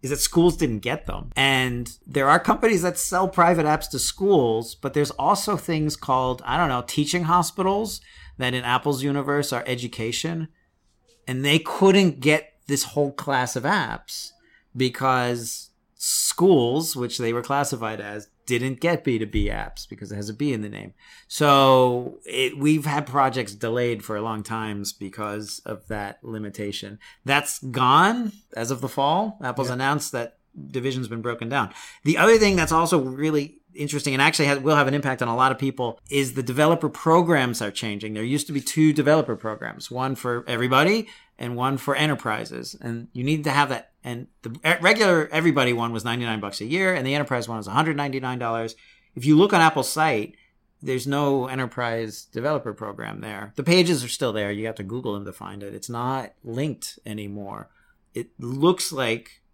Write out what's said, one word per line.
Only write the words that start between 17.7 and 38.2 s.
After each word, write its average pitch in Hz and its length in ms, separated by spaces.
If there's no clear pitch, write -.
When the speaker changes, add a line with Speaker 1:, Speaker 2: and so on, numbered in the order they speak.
Speaker 1:
as, 104 280
didn't 123 340
get 170 240
B 120 140
two 110 80
B 104 220
apps 104 400
because 104 220
it 104 60
has 104 140
a 107 40
B 143 180
in 110 100
the 104 80
name. 101 240
So 131 960
it, 127 340
we've 151 280
had 147 200
projects 127 480
delayed 117 500
for 110 120
a 104 60
long 110 200
times 107 500
because 104 720
of - 240
that 104 360
limitation. 104 760
That's 143 360
gone 151 720
as 113 160
of 123 80
the 131 80
fall. 170 540
Apple's 127 260
Speaker 2:
Yeah. 127 60
Speaker 1:
announced 139 380
that 117 260
division's 131 380
been 113 160
broken 117 260
down. 123 240
The 156 140
other 220 220
thing 202 180
that's 160 160
also 170 260
really 143 600
interesting 147 420
and 135 80
actually 151 240
has, 143 120
will 147 160
have 143 140
an 135 60
impact 139 280
on 123 60
a 117 80
lot 131 160
of 131 60
people 135 420
is 139 220
the 131 100
developer 151 460
programs 160 720
are 104 80
changing. 107 440
There 107 100